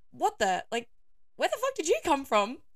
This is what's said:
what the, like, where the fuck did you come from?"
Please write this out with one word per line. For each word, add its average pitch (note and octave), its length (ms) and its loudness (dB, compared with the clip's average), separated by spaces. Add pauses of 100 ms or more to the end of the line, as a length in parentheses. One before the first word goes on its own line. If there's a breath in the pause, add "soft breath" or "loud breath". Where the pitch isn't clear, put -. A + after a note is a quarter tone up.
(120)
what F#4+ 280 -2
the, F#3+ 320 2
like, A#3 160 -4 (480)
where D4+ 140 0
the D5+ 80 -4
fuck C5+ 180 -2
did D#4+ 140 -2
you D5+ 160 4
come C#4 180 2
from?" A3 360 0 (160)